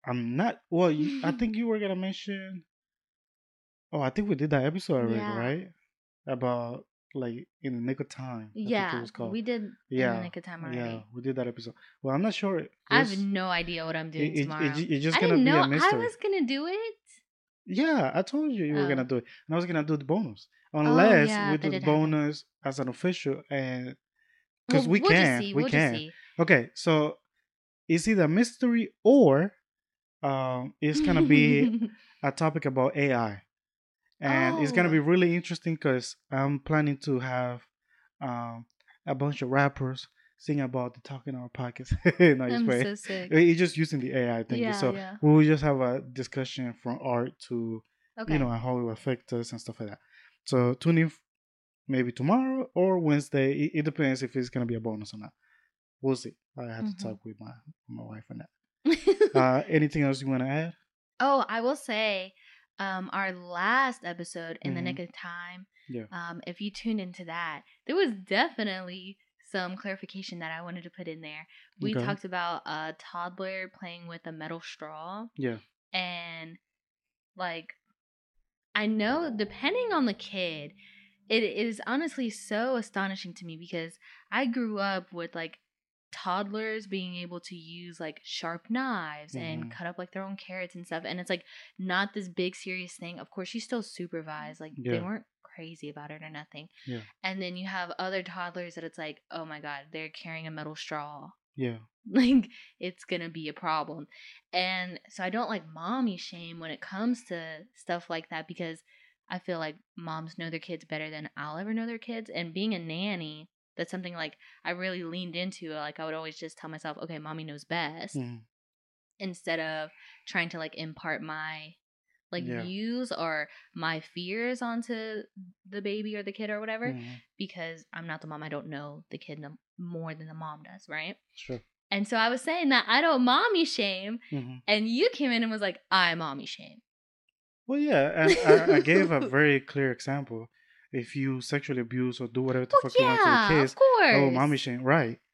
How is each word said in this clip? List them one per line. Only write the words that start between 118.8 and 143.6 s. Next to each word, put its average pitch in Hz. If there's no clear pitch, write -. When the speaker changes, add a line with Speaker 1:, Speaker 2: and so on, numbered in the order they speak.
Speaker 2:
instead 175
of 156
trying 170
to, 170
like, 156
impart 160
my, 156
like, 175
Speaker 1:
Yeah. 120
Speaker 2:
views 226
or 156
my 160
fears 226
onto 226
the 202
baby 208
or 202
the 196
kid 214
or 208
whatever, 220
Speaker 1:
Mm-hmm. 123
Speaker 2:
because 165
I'm 170
not 156
the 165
mom. 151
I 160
don't 147
know 147
the 156
kid 151
no 147
more 165
than 156
the 156
mom 156
does, -
right? 156
Speaker 1:
Sure. 120
Speaker 2:
And 202
so 240
I 226
was 247
saying 320
that 247
I 247
don't 302
mommy 330
shame, 202
Speaker 1:
Mm-hmm. 127
Speaker 2:
and 214
you 277
came 285
in 233
and 226
was 214
like, 196
"I 175
mommy 147
shame." -
Speaker 1:
Well, 277
yeah, 269
and 381
I, -
I -
gave 175
a 139
Speaker 2:
<laughs> 240
Speaker 1:
very 139
clear 135
example. 123
If 123
you 135
sexually 139
abuse 123
or 123
do 120
whatever 127
the -
Speaker 2:
Well, 539
Speaker 1:
fuck -
you 523
want 466
to 370
Speaker 2:
yeah, 233
Speaker 1:
the -